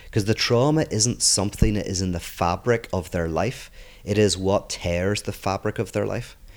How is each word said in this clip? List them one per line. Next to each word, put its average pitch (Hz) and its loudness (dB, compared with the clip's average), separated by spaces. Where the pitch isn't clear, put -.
'Cause 104 0
the 110 2
trauma 139 2
isn't 107 0
something 104 2
that 101 -2
is 95 -2
in 92 0
the 87 -2
fabric 92 0
of 92 -2
their 85 0
life. 87 -2
It 101 0
is 98 4
what 95 0
tears 92 -2
the - -8
fabric 101 -2
of 113 -4
their 104 0
life. 104 -6